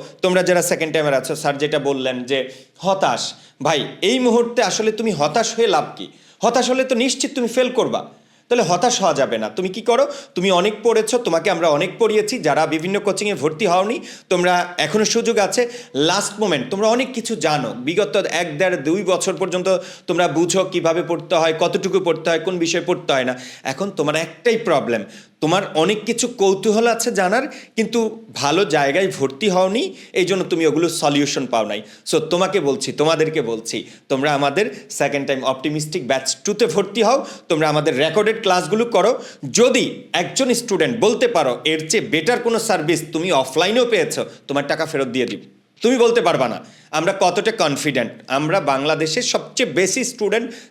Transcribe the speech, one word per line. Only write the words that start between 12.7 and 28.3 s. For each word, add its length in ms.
কোচিংয়ে 360
ভর্তি 300
হওনি, 340
তোমরা 480
এখনো 280
সুযোগ 320
আছে। 300
লাস্ট 440
মোমেন্ট, 300
তোমরা 180
অনেক 260
কিছু 220
জানো, 380
বিগত 580
এক, 260
দেড়, 200
দুই 260
বছর 340
পর্যন্ত 400
তোমরা 200
বুঝো 360
কিভাবে 440
পড়তে 280
হয়, 240
কতটুকু 400
পড়তে 300
হয়, 100
কোন 180
বিষয়ে 280
পড়তে 280
হয় 100
না। 160
এখন 280
তোমার 240
একটাই 420
প্রবলেম, 460
তোমার 200
অনেক 300
কিছু 220
কৌতূহল 600
আছে 240
জানার, 360
কিন্তু 580